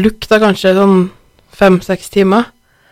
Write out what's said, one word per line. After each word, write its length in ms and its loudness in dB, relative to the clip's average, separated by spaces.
look 260 -4
da, 80 2
kanskje 400 0
sånn 180 2
fem-seks 600 -2
timer. 320 0